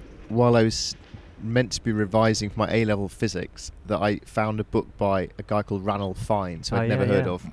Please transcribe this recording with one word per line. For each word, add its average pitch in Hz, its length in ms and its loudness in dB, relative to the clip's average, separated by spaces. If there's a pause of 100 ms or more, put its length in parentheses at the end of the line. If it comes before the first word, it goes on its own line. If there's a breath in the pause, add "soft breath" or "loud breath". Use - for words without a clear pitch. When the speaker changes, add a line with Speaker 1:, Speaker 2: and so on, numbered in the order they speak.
(300)
Speaker 1:
while 120 260 4
I 113 80 6
was - 320 -2 (480 loud breath)
meant 117 300 0
to - 80 -6
be 117 100 -2
revising 107 580 2
for 113 100 -6
my 98 120 0
A-level 104 380 2
physics - 600 -6 (160)
that 95 140 -2
I 104 240 2
found 107 340 -2
a 107 40 0
book - 240 -2 (100)
by 98 400 0
a 104 60 -10
guy 104 200 0
called 98 220 -4
Ranulph 101 320 -2
Fiennes, 92 520 -4
who - 60 -2
Speaker 2:
Oh, 98 60 2
Speaker 1:
I'd 113 80 -2
never 104 160 2
Speaker 2:
yeah, - 60 0
Speaker 1:
heard 98 140 2
Speaker 2:
yeah. 90 60 -2
Speaker 1:
of. 90 220 -8